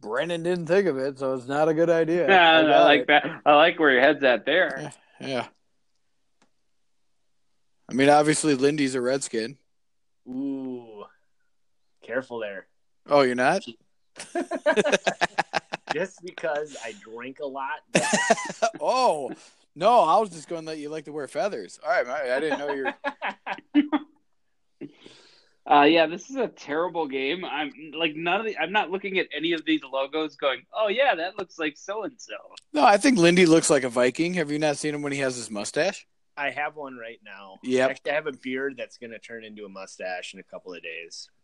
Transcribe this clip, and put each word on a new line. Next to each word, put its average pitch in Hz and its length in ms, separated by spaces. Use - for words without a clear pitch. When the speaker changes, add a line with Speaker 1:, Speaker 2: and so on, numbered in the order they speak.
Speaker 1:
Brennan 160 420
didn't 175 240
think 190 200
of 147 120
it, 135 200
so 135 160
it's 123 120
not 147 220
a 160 60
good 165 160
idea. 165 380
Speaker 2:
Yeah, 180 240
Speaker 1:
I 160 80
Speaker 2:
I - 20
Speaker 1:
got 147 220
Speaker 2:
like 147 180
Speaker 1:
it. - 60
Speaker 2:
that. 147 160
I 147 100
like 170 240
where 156 140
your 123 80
head's 139 240
at 120 220
there. 147 460
Speaker 1:
Yeah, 127 80
yeah. 127 180
I - 40
mean, 135 140
obviously, 151 460
Lindy's 139 400
a 135 60
Redskin. 123 580
Speaker 3:
Ooh. 127 760
Careful 120 380
there. 101 260
Speaker 1:
Oh, 147 160
you're 127 120
not? 139 280
Speaker 3:
<laughs> - 0
Just 180 320
because 151 600
I 113 160
drink 117 400
a 147 60
lot. 135 340
Speaker 1:
<laughs> - 60
Oh, 175 500
no, 214 260
I 170 180
was 214 120
just 165 180
gonna 165 180
let 160 120
you 147 120
like 156 160
to 151 60
wear 143 160
feathers. 156 560
All 147 60
right, 165 160
I, 127 300
I 139 40
didn't 151 180
know 143 140
you 139 120
were 294 180
Speaker 3:
<laughs> - 20
Speaker 2:
Uh, 143 140
yeah, 160 240
this 165 240
is 135 60
a 135 100
terrible 165 640
game. 139 360
I'm, 143 280
like, 156 220
none 170 260
of 220 60
the, 214 100
I'm 160 140
not 196 200
looking 190 280
at 165 80
any 160 160
of 160 120
these 156 180
logos 139 540
going, 131 260
"Oh, 214 140
yeah, 226 300
that 180 220
looks 190 200
like - 180
so-and-so." 185 580
Speaker 1:
No, 302 120
I 208 140
think 254 200
Lindy 175 280
looks 160 220
like 143 140
a 131 60
Viking. 127 460
Have 156 180
you 151 80
not 151 160
seen 151 180
him 147 80
when 143 100
he 139 60
has 131 160
his 117 160
mustache? 113 560
Speaker 3:
I 143 140
have 147 260
one 135 200
right 117 280
now. 98 400
Speaker 1:
Yep. 127 260
Speaker 3:
Actually, 135 220
I - 20
have 156 140
a 143 40
beard 131 460
that's 110 200
gonna 113 200
turn 113 240
into 107 220
a 98 40
mustache 95 680
in 95 60
a 90 40
couple 90 280
of 85 120
days. 82 460